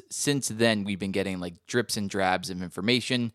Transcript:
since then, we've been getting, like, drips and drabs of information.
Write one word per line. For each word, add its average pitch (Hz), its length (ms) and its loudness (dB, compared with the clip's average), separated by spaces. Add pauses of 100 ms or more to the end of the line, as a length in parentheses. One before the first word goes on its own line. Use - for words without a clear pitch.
(100)
since 143 380 0
then, 110 360 4
we've 98 140 -2
been 98 140 -4
getting, 95 280 -2
like, 87 140 -8 (120)
drips 120 300 -2
and 98 140 -4
drabs 92 400 2
of 92 120 -6
information. 117 720 0